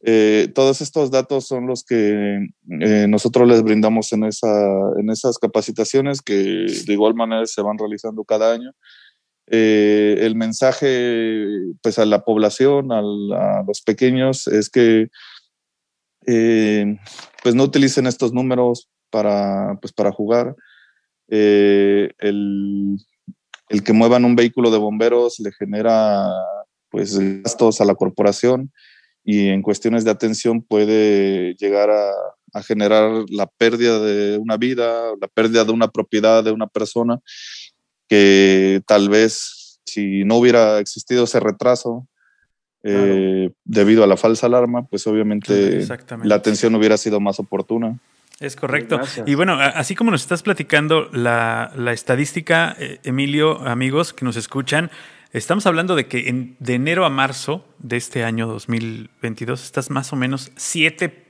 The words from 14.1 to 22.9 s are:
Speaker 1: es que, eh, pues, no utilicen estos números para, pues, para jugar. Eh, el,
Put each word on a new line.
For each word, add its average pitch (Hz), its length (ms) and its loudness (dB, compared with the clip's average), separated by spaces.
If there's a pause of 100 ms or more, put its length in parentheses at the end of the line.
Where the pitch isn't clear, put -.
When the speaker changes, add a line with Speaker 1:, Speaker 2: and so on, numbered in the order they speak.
Speaker 1:
es 107 240 0
que, 113 380 4 (1160)
eh, 110 680 2 (460)
pues, 120 120 2
no 135 100 4
utilicen 135 420 2
estos 120 260 -2
números 123 560 -2 (220)
para, 101 720 -2
pues, 98 100 -14
para 101 200 -2
jugar. 120 440 -2 (720)
Eh, 101 840 4 (100)
el, 101 760 -4 (720)